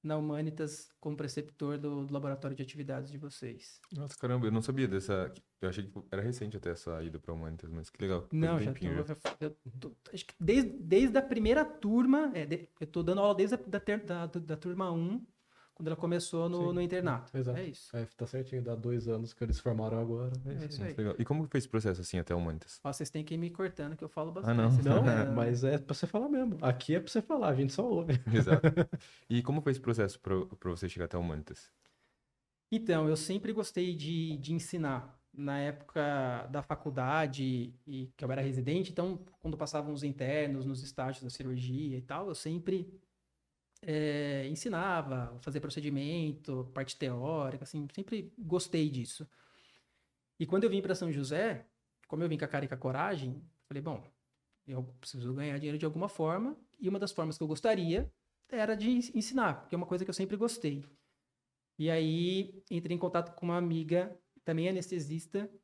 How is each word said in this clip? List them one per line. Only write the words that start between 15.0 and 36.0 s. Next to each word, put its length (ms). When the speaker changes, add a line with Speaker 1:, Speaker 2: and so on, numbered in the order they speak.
Speaker 1:
quando 160
ela 60
começou 540
no, 200
Speaker 3:
Sim, 40
Speaker 1:
no 80
internato. 560
Speaker 3:
exato. 220
Speaker 1:
É 80
isso. 280
Speaker 3:
É, 80
tá 80
certinho, 380
dá 120
dois 320
anos 240
que 120
eles 160
formaram 400
agora. 320
É 40
Speaker 1:
É 60
Speaker 3:
isso. 100
Speaker 1:
isso 160
Speaker 2:
Nossa, 100
Speaker 1:
aí. 60
Speaker 2:
legal. 220
E 60
como 200
que 60
fez 140
esse 40
processo 320
assim 160
até 160
o 60
Humanitas? 440
Speaker 1:
Ó, 80
vocês 200
têm 120
que 120
ir 20
me 140
cortando 440
que 80
eu 60
falo 200
Speaker 2:
Ah, 40
Speaker 1:
bastante, 240
Speaker 2:
não. 140
Speaker 1:
vocês 140
tão 100
Speaker 3:
Não, 80
Speaker 1:
vendo. 320
Speaker 3:
mas 280
é 140
pra 160
você 140
falar 220
mesmo. 340
Aqui 320
é 40
pra 120
você 100
falar, 280
a 60
gente 180
só 140
ouve. 260
<laughs> 80
Speaker 2:
Exato. 340
E 140
como 180
foi 100
esse 100
processo 380
pra, 260
pra 120
você 180
chegar 160
até 100
o 60
Humanitas? 500
Speaker 1:
Então, 360
eu 80
sempre 380
gostei 420
de, 420
de 160
ensinar. 640
Na 280
época 880